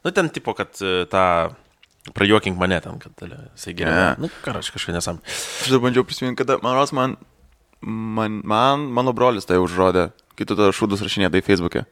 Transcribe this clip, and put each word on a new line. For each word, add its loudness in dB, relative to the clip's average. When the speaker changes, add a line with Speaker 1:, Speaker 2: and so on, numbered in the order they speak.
Speaker 1:
Nu, -2
ten 0
tipo, -6
kad, -6
e, 0
tą 2
prajuokink 2
mane 0
ten, -10
kad, -20
ale, -16
jisai -12
geriau. -2
Speaker 2:
Aha. 2
Speaker 1:
Nu, -6
karoči, -8
kažkokia -6
nesąmonė. -6
Speaker 2:
Aš -4
dar 6
bandžiau 2
prisimint, -6
kada, 0
man 0
rodos, 2
man, -2
man, -4
man, 2
mano 2
brolis 2
tai 2
užrodė, 4
kai -6
tu -2
tada 6
šūdus -2
rašinėdavai 2
Facebook'e. 0